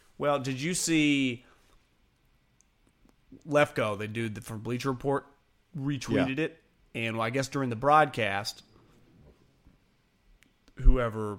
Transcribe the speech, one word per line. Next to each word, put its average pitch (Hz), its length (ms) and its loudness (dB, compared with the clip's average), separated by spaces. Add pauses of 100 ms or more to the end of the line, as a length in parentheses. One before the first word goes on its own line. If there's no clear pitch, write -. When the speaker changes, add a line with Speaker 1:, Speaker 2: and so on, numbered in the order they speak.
(180)
Speaker 1:
Well, 143 220 0
did 131 200 -6
you 165 140 -2
see 147 720 2 (2000)
Lefko, 143 500 2
the 107 100 -6
dude 107 280 -4
that 113 80 -12
from 110 160 -12
Bleacher 120 300 -4
Report, 135 380 -4 (500)
retweeted 135 600 -2
Speaker 2:
Yeah. 156 80 0
Speaker 1:
it? - 180 -10 (320)
And, 113 220 -4
well, 113 80 0
I 117 40 -2
guess 131 180 -2
during 135 220 -4
the 117 60 -4
broadcast, 117 880 2 (2000)
whoever, 110 640 4